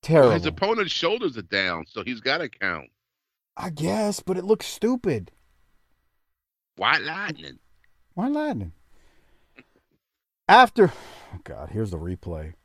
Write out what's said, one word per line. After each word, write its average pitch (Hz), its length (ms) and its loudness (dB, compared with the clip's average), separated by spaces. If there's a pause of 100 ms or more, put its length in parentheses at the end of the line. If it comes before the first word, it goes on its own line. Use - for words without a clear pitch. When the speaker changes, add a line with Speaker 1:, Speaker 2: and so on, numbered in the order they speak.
Speaker 1:
Well, 156 240 8
his 170 100 0
Speaker 2:
Terrible. 165 60 -2
Speaker 1:
opponent's 202 440 -2
shoulders 175 460 -2
are 104 40 -10
down, 90 440 -2
so 107 160 -10
he's 117 180 -8
gotta 143 280 -2
count. 82 400 -6 (680)
Speaker 2:
I 185 140 -10
guess, 196 500 -2
but 190 160 -4
it 185 80 -6
looks 208 220 0
stupid. 202 640 -4 (1500)
Speaker 1:
White 123 260 2
lightning. 160 580 -10 (540)
Speaker 2:
White 240 180 -4
lightning. 254 400 -6 (1800)
After, 226 420 8 (440)
oh 92 100 -12
God, - 260 -14
here's 104 220 -4
the 82 60 -6
replay. 82 560 -8 (100)